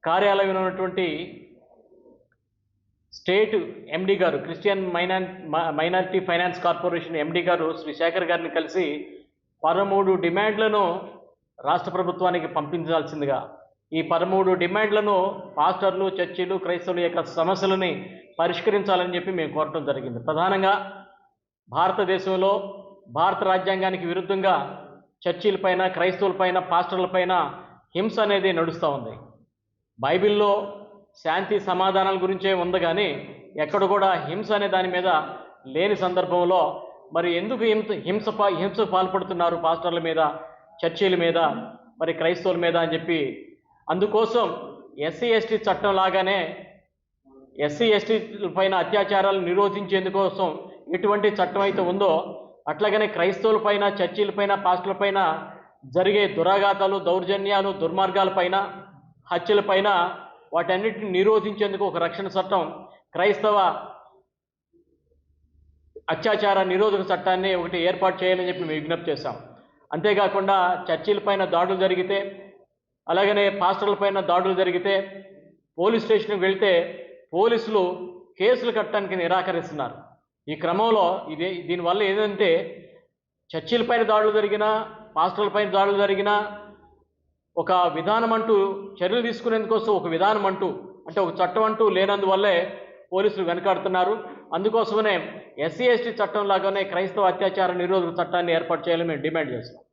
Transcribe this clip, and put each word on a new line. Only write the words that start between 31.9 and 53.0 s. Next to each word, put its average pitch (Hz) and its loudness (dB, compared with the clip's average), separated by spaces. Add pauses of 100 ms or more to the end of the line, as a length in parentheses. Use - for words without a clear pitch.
గురించే 190 0
ఉంది 180 0
కానీ 170 0 (480)
ఎక్కడ 151 0
కూడా 190 4 (180)
హింస 180 -6
అనే 202 2
దాని 185 0
మీద 180 0 (580)
లేని 180 0
సందర్భంలో 180 2 (520)
మరి 170 0
ఎందుకు 214 -2
హింస, 214 2 (140)
హింస 208 -2
పా-, 208 0
హింసకు 196 -2
పాల్పడుతున్నారు 180 0
పాస్టర్ల 170 0
మీద, 160 0 (580)
చర్చిల 180 2
మీద, 170 2 (580)
మరి 160 -2
క్రైస్తవుల 175 0
మీద 170 2
అని 165 0
చెప్పి, 165 -2 (680)
అందుకోసం 214 2 (540)
ఎస్సీ 165 -4
ఎస్టీ 220 2
చట్టం 202 0
లాగానే 190 2 (1200)
ఎస్సీ 147 0
ఎస్టీల 208 0
పైన 190 2
అత్యాచారాలు 196 2
నిరోధించేందుకోసం 190 0 (460)
ఎటువంటి 202 2
చట్టం 202 0
అయితే 196 0
ఉందో 185 2 (560)
అట్లాగనే 208 0